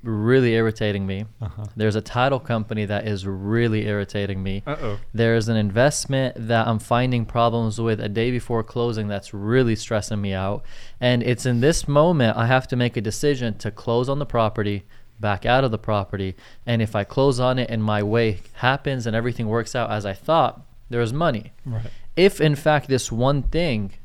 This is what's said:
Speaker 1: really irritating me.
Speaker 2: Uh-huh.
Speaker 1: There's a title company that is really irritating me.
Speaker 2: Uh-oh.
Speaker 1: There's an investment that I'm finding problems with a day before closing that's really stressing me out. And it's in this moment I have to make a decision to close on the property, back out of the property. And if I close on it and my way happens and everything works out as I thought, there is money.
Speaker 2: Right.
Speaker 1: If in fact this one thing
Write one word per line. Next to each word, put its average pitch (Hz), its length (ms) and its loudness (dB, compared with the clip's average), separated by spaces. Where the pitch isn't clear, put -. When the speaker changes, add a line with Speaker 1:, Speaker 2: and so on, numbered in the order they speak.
Speaker 1:
really 117 500 4
irritating 107 520 0
me. 98 200 -4
Speaker 2:
Uh-huh. 107 240 -8
Speaker 1:
There's 107 200 2
a 107 60 0
title 127 380 0
company 107 460 -2
that 104 220 -2
is 98 200 -4
really 107 600 0
irritating 101 540 -2
me. 98 240 -4
Speaker 2:
Uh-oh. 117 340 -4
Speaker 1:
There's 113 360 2
an 113 80 2
investment 120 880 0
that 113 200 2
I'm 110 120 2
finding 123 460 0
problems 117 560 0
with 113 180 2
a 110 100 -4
day 113 220 0
before 117 320 -2
closing 110 440 -2
that's - 260 -6
really 110 420 2
stressing 107 460 -4
me 98 120 -2
out. 95 300 -2
And 123 220 2
it's 113 220 0
in 120 160 2
this 147 260 2
moment 143 500 4
I 117 100 2
have 131 220 2
to 131 60 -2
make 120 220 0
a 117 40 -2
decision 120 580 -2
to 113 120 -6
close 123 380 0
on 139 100 -2
the 117 60 -4
property, 104 580 0
back 104 260 -2
out 127 180 4
of 127 80 0
the 107 80 -2
property. 98 560 -2
And 117 160 2
if 107 140 -2
I 104 80 0
close 135 360 2
on 127 200 2
it 120 100 -4
and 110 140 -2
my 107 180 0
way 110 380 2
happens 131 540 -2
and 110 80 -2
everything 117 320 -2
works 113 280 -2
out 113 160 -2
as 107 140 -4
I 98 80 -4
thought, 156 480 0
there 120 120 -2
is 113 100 0
money. 143 400 -2
Speaker 2:
Right. 113 220 -6
Speaker 1:
If 190 240 4
in 151 160 4
fact 147 320 0
this 131 240 0
one 131 320 2
thing 127 480 0